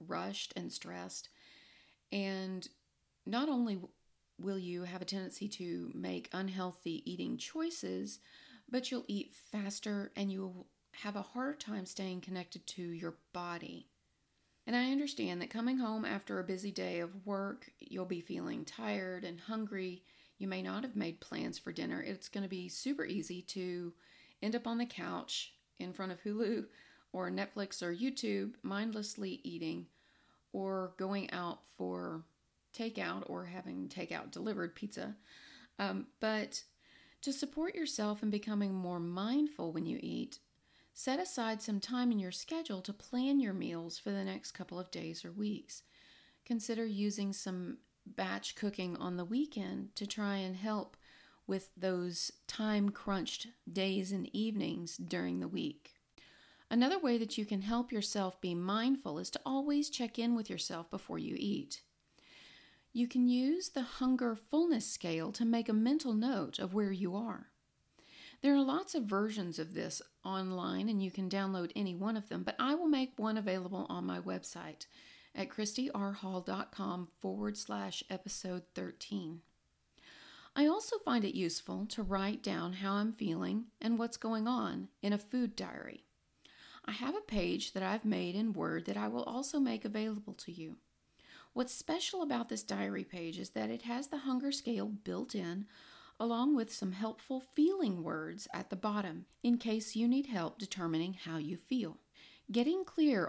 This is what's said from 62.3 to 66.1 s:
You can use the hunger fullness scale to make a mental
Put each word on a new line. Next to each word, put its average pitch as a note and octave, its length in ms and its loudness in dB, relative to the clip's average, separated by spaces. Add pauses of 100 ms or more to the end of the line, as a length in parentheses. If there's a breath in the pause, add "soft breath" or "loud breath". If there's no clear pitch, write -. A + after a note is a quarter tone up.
You A#3+ 120 4
can B3 220 6
use C4+ 420 4
the C4 120 0
hunger B3 540 4
fullness D4+ 500 4
scale E3 460 0
to A#3+ 120 2
make A#3 240 4
a A3 60 6
mental B3 400 6